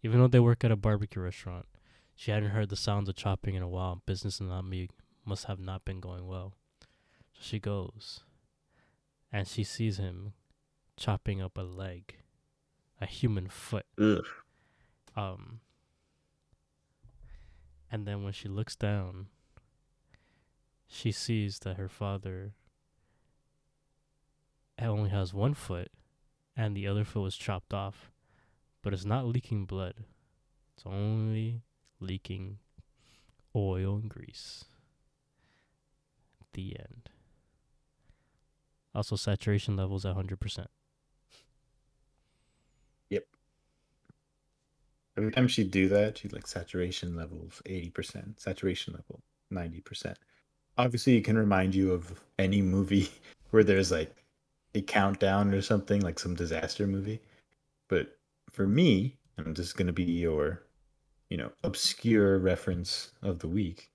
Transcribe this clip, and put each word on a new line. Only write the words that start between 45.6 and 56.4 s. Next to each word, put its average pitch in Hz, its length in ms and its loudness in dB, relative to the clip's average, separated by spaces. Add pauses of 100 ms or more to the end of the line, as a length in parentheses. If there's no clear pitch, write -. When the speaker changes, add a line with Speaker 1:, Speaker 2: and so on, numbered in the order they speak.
Speaker 2:
do 95 180 6
that, 104 300 4
she'd, - 140 -10
like, - 140 -12
"Saturation 90 680 -6
levels 82 500 -10
eighty 87 240 -8
percent, - 500 -10
saturation 92 540 -4
level - 260 -18 (300)
ninety 85 300 -6
percent." - 380 -10 (600)
Obviously, 123 380 6
it 107 80 6
can 113 140 4
remind 95 360 6
you 95 180 4
of 87 280 -4 (180)
any 98 240 4
movie 98 460 4 (220)
<laughs> - 200 -18
where 110 140 10
there's, 95 260 6
like, 80 240 0 (600)
a 104 80 0
countdown 98 720 4
or 98 80 2
something, 101 400 2
like 85 160 -2
some 90 160 -4
disaster 85 520 -2